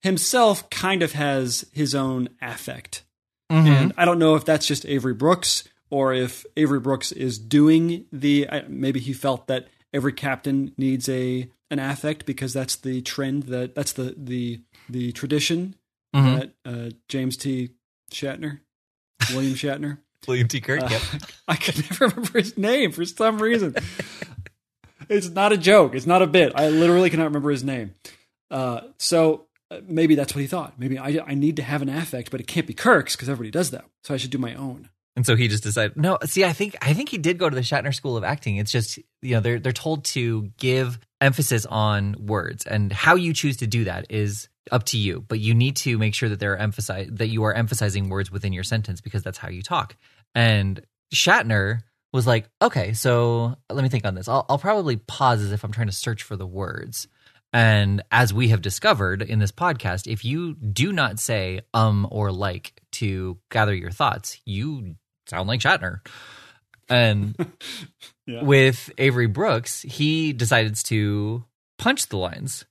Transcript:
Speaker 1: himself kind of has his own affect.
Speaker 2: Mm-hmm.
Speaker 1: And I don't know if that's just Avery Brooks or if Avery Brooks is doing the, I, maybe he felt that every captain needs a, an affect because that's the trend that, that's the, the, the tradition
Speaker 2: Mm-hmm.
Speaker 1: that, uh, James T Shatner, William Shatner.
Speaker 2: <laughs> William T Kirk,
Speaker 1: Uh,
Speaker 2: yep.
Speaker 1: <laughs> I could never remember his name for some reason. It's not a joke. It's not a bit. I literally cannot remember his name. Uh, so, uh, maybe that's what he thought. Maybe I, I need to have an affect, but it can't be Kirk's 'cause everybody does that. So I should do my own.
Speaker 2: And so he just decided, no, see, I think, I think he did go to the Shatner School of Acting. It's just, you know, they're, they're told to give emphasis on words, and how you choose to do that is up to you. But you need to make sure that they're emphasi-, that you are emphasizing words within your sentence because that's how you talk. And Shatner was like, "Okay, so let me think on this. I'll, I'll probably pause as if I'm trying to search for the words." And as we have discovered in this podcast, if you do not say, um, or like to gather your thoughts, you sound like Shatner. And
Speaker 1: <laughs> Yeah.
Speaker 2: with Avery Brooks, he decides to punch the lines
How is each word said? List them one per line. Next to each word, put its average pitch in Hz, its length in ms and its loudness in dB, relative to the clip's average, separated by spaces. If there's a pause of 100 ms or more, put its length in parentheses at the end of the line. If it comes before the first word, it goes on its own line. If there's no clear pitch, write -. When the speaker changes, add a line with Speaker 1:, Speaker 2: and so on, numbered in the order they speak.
Speaker 1:
himself 208 680 2
kind 185 320 0
of 151 100 0
has 135 580 -2
his 147 220 -2
own 131 360 -2 (120)
affect. 120 640 -12 (480)
Speaker 2:
Mm-hmm. 160 160 8
Speaker 1:
And 147 300 6
I 175 80 4
don't 175 120 4
know 160 180 6
if 151 100 0
that's 156 200 2
just - 220 -2
Avery 131 260 -2
Brooks 160 500 2 (280)
or 135 220 2
if 127 300 -4 (140)
Avery 143 220 2
Brooks 135 320 -2
is 127 260 -4
doing 156 720 4
the, 143 380 2
I, 147 180 -6
maybe 135 320 -2
he 127 140 -6
felt 131 340 -4
that 127 200 -4 (260)
every 139 200 0
captain 139 600 -4
needs 131 320 -2
a, 127 400 -2 (220)
an 147 80 -4
affect 139 480 -6
because 131 260 -6
that's 131 260 -4
the 127 260 -6
trend 139 400 -4
that, 127 320 -6
that's 143 180 -4
the, 127 240 -8
the, 123 440 -6 (280)
the 123 220 -4
tradition 165 640 -2 (400)
Speaker 2:
Mm-hmm. 135 200 6
Speaker 1:
that, 131 160 -4 (120)
uh, 120 260 -8 (200)
James 131 280 -4
T 127 340 -4 (400)
Shatner, 147 480 -8 (720)
William 131 220 -2
Shatner. 143 420 -6 (140)
Speaker 2:
<laughs> - 160 -20
William 123 200 2
T 120 140 -4
Kirk, 131 220 -2
Speaker 1:
Uh, 127 80 -4
Speaker 2:
yep. 113 100 -2 (240)
Speaker 1:
<laughs> - 220 -20
I - 80 0
could - 200 -4 (140)
never 220 180 0
remember 226 300 -2
his 214 180 -2
name 220 360 0
for 165 120 -6
some 214 380 0
reason. 214 340 0 (1300)
It's 196 220 0
not 196 220 4
a 202 40 2
joke. 170 380 8
It's 131 100 -4
not 175 160 6
a 185 60 6
bit. 156 280 6
I 151 140 4
literally 170 400 6
cannot 160 160 2
remember 147 240 0
his 135 140 0
name. 123 320 -6 (560)
Uh, 127 300 -4 (180)
so, 160 480 2 (240)
uh, 180 160 -12
maybe 160 260 4
that's 139 220 0
what 143 60 -4
he 139 60 -4
thought. 139 320 -8
Maybe 131 200 -4
I, 143 260 -2
I 143 80 -6
need 147 220 2
to 147 80 -4
have 139 180 -2
an 139 80 -2
affect, 139 400 -8
but 131 100 -8
it 120 60 -12
can't 165 220 -4
be - 80 -10
Kirk's 220 400 4
'cause 123 120 -10
everybody 120 220 -6
does 147 220 -2
that. 120 140 -14 (180)
So - 100 -8
I 135 40 -4
should 131 120 -6
do 135 80 -6
my 120 160 -6
own. 135 360 -12 (260)
Speaker 2:
And 123 100 2
so 120 100 6
he 120 120 4
just 107 160 0
decided, 107 340 -2
no, 170 280 2
see, 190 200 2
I 170 80 2
think, 202 280 -4
I 143 120 2
think 262 160 -2
he 240 80 -6
did 170 220 0
go 175 100 2
to 139 60 -2
the 127 60 0
Shatner 135 320 -2
School 127 240 -4
of 104 60 -4
Acting. 107 340 -4
It's 107 140 -4
just, 117 260 -2 (260)
you 127 80 -2
know, 117 80 4
they're, 117 200 0
they're 131 120 -2
told 156 340 -4
to 113 520 -4
give 127 420 0 (200)
emphasis 131 460 2
on 104 540 0
words, 107 480 -4
and 104 240 0
how 156 240 4
you 175 180 0
choose 143 240 -2
to 117 100 -4
do 113 180 0
that 92 260 -6
is 104 360 -4 (240)
up 123 140 2
to - 120 -2
you. 95 300 -2
But 113 120 -4
you 110 140 2
need 131 240 4
to 120 200 -2
make 107 180 0
sure 117 140 0
that 104 100 -4
they're 101 180 0
emphasi-, 101 600 -6
that 113 100 -2
you 110 160 0
are 107 100 2
emphasizing 104 540 -2
words 95 240 -4
within 98 220 -4
your 92 100 -6
sentence 104 380 -4
because - 200 -6
that's 90 160 -10
how - 120 -12
you 90 120 -10
talk. 113 360 -4 (360)
And 104 480 2 (320)
Shatner 113 680 2 (320)
was 127 120 2
like, 113 240 2 (120)
"Okay, 113 320 2
so 120 640 2 (140)
let 135 140 -2
me 131 60 2
think 117 160 -2
on 95 100 -2
this. 92 140 -10
I'll, 131 200 0
I'll 139 80 2
probably 180 400 0
pause 120 440 0
as 101 100 -2
if 104 120 -4
I'm 104 100 -8
trying 110 140 -2
to 98 60 -4
search 110 300 -6
for - 140 -10
the 92 100 -10
words." 95 600 -10 (440)
And 104 500 4 (100)
as 113 220 4
we 120 160 2
have 110 140 4
discovered 98 580 0
in 110 180 -2
this 101 120 2
podcast, 113 600 -2
if 110 140 -6
you 156 300 -4
do 113 380 -2
not 120 260 -2
say, 95 420 -4 (120)
um, 107 360 4
or 104 220 -2
like 92 500 -6 (120)
to 92 440 -4 (140)
gather 104 240 2
your 90 160 -8
thoughts, - 540 -4
you 110 500 -8 (320)
sound 92 220 -6
like 120 100 -2
Shatner. 104 400 0 (920)
And 110 460 2 (520)
Speaker 1:
<laughs> - 380 -20
Yeah. 120 180 -8
Speaker 2:
with 135 540 6
Avery 123 300 4
Brooks, 117 540 0
he 151 500 0
decides 113 520 2
to 107 600 -2 (340)
punch 269 300 -2
the - 100 -8
lines - 540 -6